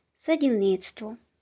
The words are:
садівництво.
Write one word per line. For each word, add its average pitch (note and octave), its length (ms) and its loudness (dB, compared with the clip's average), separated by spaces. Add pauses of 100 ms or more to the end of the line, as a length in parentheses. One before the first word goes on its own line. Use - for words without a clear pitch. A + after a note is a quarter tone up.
(260)
садівництво. A3 920 0 (240)